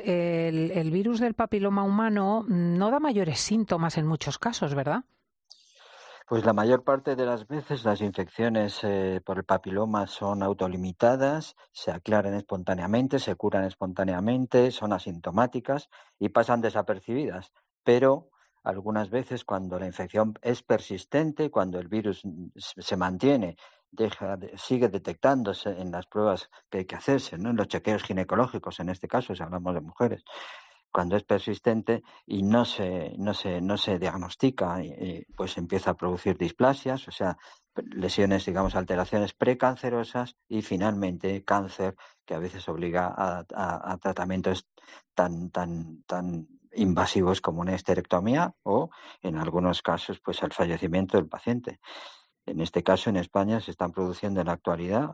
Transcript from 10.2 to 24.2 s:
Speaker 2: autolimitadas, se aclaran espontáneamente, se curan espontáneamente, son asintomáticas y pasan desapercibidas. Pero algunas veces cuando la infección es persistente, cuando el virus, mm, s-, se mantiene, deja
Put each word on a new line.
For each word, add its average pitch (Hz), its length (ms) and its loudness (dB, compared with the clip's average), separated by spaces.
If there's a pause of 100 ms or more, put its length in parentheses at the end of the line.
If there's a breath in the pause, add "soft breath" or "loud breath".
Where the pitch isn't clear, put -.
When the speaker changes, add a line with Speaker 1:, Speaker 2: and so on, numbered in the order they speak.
Speaker 2:
autolimitadas, 101 1120 0 (160 soft breath)
se - 180 -8
aclaran 98 420 0
espontáneamente, 101 840 0
se 107 160 -2
curan 98 300 0
espontáneamente, 98 1080 2
son 104 240 -2
asintomáticas 107 960 -2 (280 soft breath)
y 101 120 0
pasan 117 320 4
desapercibidas. 107 920 -2 (320)
Pero 135 460 6 (340)
algunas 101 460 -2
veces 127 340 -4
cuando 92 340 -4
la 95 80 -4
infección 107 540 0
es 120 220 -2
persistente, 143 880 0
cuando 92 300 0
el 87 80 -10
virus, 104 360 -2
mm, 90 300 -8
s-, - 260 -14
se 98 160 -4
mantiene, 92 600 2 (340 soft breath)
deja 101 460 -2